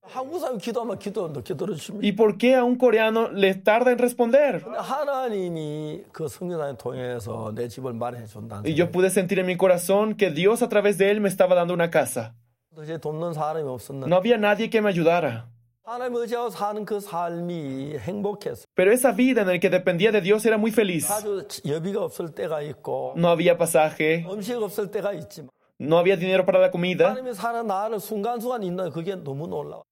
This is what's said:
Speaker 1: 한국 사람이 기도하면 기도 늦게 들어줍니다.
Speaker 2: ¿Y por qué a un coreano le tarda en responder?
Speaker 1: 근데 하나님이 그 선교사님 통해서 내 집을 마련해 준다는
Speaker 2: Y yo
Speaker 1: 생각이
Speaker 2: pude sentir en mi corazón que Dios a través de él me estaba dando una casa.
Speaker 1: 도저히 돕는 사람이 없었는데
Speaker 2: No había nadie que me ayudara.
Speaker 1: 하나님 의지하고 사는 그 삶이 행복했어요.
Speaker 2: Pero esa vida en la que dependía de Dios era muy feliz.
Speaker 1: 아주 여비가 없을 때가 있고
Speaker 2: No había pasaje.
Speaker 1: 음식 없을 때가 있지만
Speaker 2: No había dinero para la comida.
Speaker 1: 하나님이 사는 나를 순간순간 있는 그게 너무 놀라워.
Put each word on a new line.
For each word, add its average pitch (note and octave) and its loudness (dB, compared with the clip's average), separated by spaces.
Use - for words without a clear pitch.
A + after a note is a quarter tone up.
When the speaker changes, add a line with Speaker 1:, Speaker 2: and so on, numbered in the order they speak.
Speaker 1:
한국 C4+ -8
사람이 C4 -4
기도하면 A3+ -4
기도 G3 -6
늦게 C#3+ -8
들어줍니다. F#3 -4
Speaker 2:
¿Y G3+ 2
por G#3 4
qué B3 6
a B3+ 4
un B3 2
coreano A3+ 4
le F#3+ 4
tarda A3+ 4
en A#3+ 2
responder? B3 2
Speaker 1:
근데 A3+ -8
하나님이 F#3 -4
그 D#3+ -6
선교사님 D#3+ -6
통해서 A#2 -6
내 A#2+ -6
집을 B2 -8
마련해 A#2 -8
준다는 G#2+ -12
Speaker 2:
Y D#3 -2
yo E3+ 2
Speaker 1:
생각이 E3+ -6
Speaker 2:
pude F#3 4
sentir F#3 0
en F#3 0
mi F3+ -2
corazón F#3+ 2
que F#3+ 2
Dios F#3 2
a A3+ 0
través G#3 2
de G3 4
él G#3+ 2
me G3+ 2
estaba F#3 4
dando F3 2
una E3+ 0
casa. B2 0
Speaker 1:
도저히 D#3 -10
돕는 E3 -6
사람이 D#3 -4
없었는데 C3 -8
Speaker 2:
No E3 4
había A3 4
nadie G#3 2
que A3+ 0
me G#3+ 2
ayudara. E3 2
Speaker 1:
하나님 A#3+ -8
의지하고 A#3+ -4
사는 G#3 -6
그 G#3 -4
삶이 E3+ -6
행복했어요. G3 -6
Speaker 2:
Pero F#3 6
esa B3+ 4
vida B3 2
en F#3+ 2
la F3+ 2
que F#3+ 4
dependía F3+ 2
de G#3 4
Dios G#3 2
era A3 4
muy G#3+ 2
feliz. F#3 0
Speaker 1:
아주 G3+ -4
여비가 F3 -2
없을 E3+ -6
때가 D#3 -6
있고 C3+ -8
Speaker 2:
No E3+ 4
había E3+ 4
pasaje. D#3+ 2
Speaker 1:
음식 G#3+ -6
없을 G3+ -4
때가 G3+ -4
있지만 D3 -14
Speaker 2:
No D3+ 2
había F3+ 6
dinero F#3 2
para F#3 4
la F#3 6
comida. F3 2
Speaker 1:
하나님이 B3+ -6
사는 A#3 -4
나를 G#3 -2
순간순간 A3+ -4
있는 F3+ -4
그게 E3 -6
너무 D3+ -8
놀라워. D3 -10